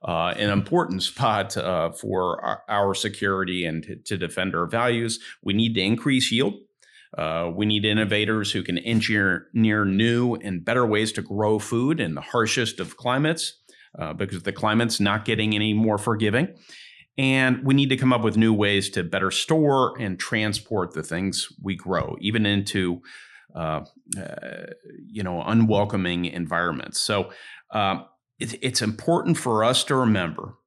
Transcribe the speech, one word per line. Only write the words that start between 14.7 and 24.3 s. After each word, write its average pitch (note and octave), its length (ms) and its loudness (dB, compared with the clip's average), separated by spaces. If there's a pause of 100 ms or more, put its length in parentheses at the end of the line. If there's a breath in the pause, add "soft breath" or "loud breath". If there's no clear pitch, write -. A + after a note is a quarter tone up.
not G#2 260 2
getting G#2+ 280 0
any G#2 220 0
more G#2+ 240 2
forgiving. A2 480 0 (680 loud breath)
And C3 480 2
we C3+ 80 4
need C#3 160 4
to C3 80 2
come B2+ 160 4
up A#2 80 2
with G#2+ 160 2
new A2+ 160 6
ways G2+ 380 2
to F#2 120 -4
better F#2 280 -2
store C#3+ 680 2
and F#2+ 180 -4
transport G#2 760 -2
the D#2 100 -6
things F2+ 460 -4 (120)
we G2 140 -4
grow, E2+ 460 -4
even G#2+ 240 0
into, G2 560 0 (520 loud breath)
uh, D#2 280 -4 (360)
uh, - 500 -12 (380)